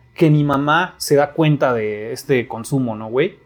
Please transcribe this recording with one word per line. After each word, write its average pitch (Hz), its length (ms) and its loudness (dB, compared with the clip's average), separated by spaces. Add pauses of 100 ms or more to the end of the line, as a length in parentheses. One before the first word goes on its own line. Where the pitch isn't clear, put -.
(140)
que 165 160 4
mi 151 120 4
mamá 147 540 0
se - 180 -2
da 147 180 2
cuenta 147 400 2
de 107 400 -4
este 127 360 -2
consumo, 117 480 -4
¿no, 110 120 -10
güey? 135 380 -2